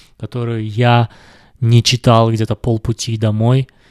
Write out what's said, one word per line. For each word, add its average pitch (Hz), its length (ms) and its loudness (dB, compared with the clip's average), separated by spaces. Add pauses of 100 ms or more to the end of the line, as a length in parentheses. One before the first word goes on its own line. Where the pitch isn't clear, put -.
(160)
которую 117 500 -6
я 120 440 2 (500)
не 117 220 4
читал 113 480 2
где-то 110 260 -2
полпути 113 600 -6
домой, 113 520 0 (220)